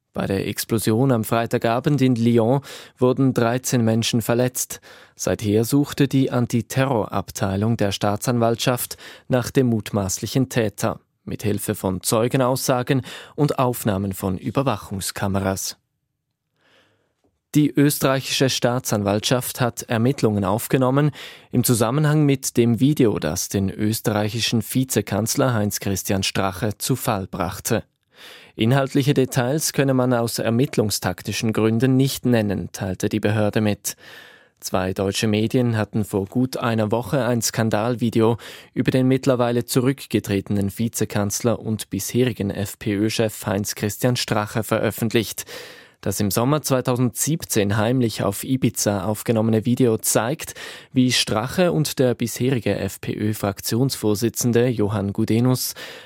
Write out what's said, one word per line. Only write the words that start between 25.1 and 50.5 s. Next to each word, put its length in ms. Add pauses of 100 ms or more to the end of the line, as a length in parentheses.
Heinz-Christian 680
Strache 560
zu 180
Fall 300
brachte. 580 (720)
Inhaltliche 600
Details 580
könne 220
man 180
aus 260
ermittlungstaktischen 1120
Gründen 440
nicht 280
nennen, 460
teilte 380
die 100
Behörde 420
mit. 340 (640)
Zwei 340
deutsche 340
Medien 480
hatten 300
vor 200
gut 320
einer 340
Woche 340
ein 160
Skandalvideo 960 (360)
über 180
den 160
mittlerweile 580
zurückgetretenen 1120
Vizekanzler 840
und 300
bisherigen 600
F-P-Ö-Chef 960
Heinz-Christian 680
Strache 480
veröffentlicht. 840 (560)
Das 180
im 120
Sommer 300
zweitausendsiebzehn 1160
heimlich 460
auf 200
Ibiza 640
aufgenommene 600
Video 320
zeigt, 560 (380)